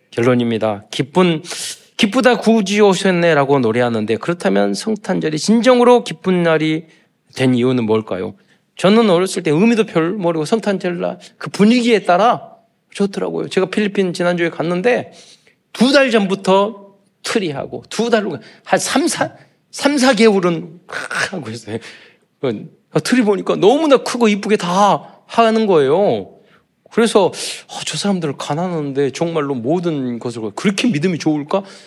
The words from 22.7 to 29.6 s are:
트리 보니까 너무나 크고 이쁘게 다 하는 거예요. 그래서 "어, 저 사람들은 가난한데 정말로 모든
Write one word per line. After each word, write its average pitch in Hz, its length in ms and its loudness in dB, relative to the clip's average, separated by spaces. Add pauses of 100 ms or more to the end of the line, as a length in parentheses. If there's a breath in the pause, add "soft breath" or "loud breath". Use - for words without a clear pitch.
트리 247 180 0
보니까 190 340 0
너무나 269 420 4
크고 240 300 0
이쁘게 202 280 0
다 180 680 0
하는 220 400 2
거예요. 151 720 0 (520 soft breath)
그래서 214 360 2
"어, - 580 -8
저 - 140 -8
사람들은 160 400 -4
가난한데 147 720 -4
정말로 151 440 -4
모든 135 640 -2